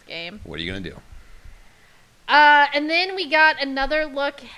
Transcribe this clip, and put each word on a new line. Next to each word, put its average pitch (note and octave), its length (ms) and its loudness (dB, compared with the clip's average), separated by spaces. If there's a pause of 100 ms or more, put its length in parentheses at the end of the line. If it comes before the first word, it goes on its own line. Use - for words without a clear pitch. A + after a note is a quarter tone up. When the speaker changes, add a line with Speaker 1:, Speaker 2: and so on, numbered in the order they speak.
Speaker 1:
game. E3+ 380 -14
Speaker 2:
What D#2 160 -12
are - 20 -8
you E2+ 80 -8
gonna F#2+ 180 -10
do? - 80 -16 (1300)
Speaker 1:
Uh, D4 440 6
and D4 160 -2
then F#4 280 -2
we F4+ 120 -6
got D#4 320 2
another C#4 460 -4
look C#4+ 340 -6 (180)